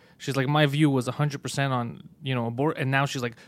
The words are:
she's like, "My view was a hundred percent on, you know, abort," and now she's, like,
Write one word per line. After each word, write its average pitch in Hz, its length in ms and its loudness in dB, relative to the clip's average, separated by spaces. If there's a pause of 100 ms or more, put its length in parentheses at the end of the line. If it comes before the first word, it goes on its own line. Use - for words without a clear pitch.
(180)
she's 135 180 -4
like, 131 120 0
"My 151 180 4
view 147 220 4
was 131 200 2
a 123 40 -4
hundred 143 300 -2
percent 139 300 -2
on, 120 300 -4 (200)
you 135 120 -4
know, 120 120 0
abort," 127 320 -2
and 131 120 -2
now 135 160 2
she's, 135 160 -6
like, 120 120 -4 (140)